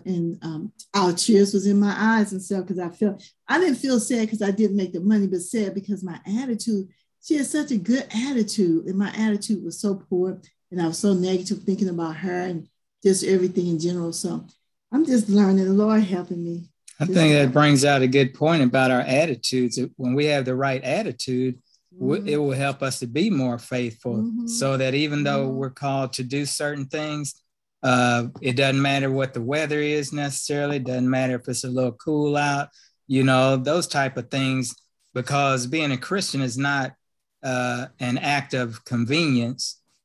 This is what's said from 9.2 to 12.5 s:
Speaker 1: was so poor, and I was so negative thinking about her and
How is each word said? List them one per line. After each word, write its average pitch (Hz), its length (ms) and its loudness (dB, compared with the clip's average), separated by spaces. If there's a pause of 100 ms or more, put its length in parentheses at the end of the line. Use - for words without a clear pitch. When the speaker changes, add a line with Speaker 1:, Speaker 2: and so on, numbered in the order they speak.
Speaker 1:
was 165 160 -10
so 202 140 0
poor, 185 460 -2 (300)
and 180 120 -4
I 165 60 0
was 165 100 -4
so 202 160 2
negative 185 480 0
thinking 190 260 0
about 165 280 -4
her 180 260 -4
and 175 260 -6 (340)